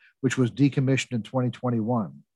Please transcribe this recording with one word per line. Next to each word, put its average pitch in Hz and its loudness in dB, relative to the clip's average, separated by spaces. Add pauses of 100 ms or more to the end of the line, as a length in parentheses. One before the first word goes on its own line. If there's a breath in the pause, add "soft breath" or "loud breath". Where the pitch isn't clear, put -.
(220 soft breath)
which 131 0
was 120 4
decommissioned 135 2
in 117 -2
twenty 127 -2
twenty-one. 113 -2 (220)